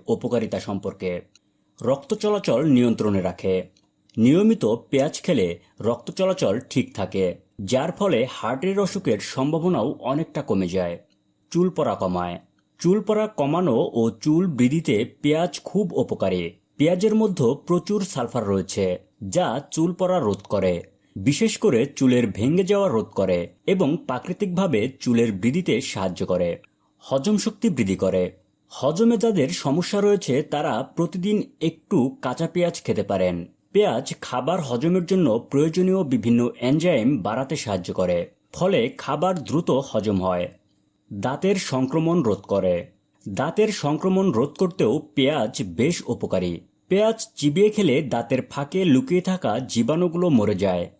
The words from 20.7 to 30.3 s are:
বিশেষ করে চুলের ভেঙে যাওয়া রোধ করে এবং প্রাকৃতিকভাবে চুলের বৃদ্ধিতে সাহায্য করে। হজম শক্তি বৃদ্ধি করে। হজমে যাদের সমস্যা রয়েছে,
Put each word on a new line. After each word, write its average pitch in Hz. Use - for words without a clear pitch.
বিশেষ 143
করে 139
চুলের 123
ভেঙে 131
যাওয়া 196
রোধ 113
করে 90
এবং 170
প্রাকৃতিকভাবে 165
চুলের 117
বৃদ্ধিতে 120
সাহায্য 95
করে। 87
হজম 139
শক্তি 226
বৃদ্ধি 113
করে। 92
হজমে 208
যাদের 190
সমস্যা 175
রয়েছে, 190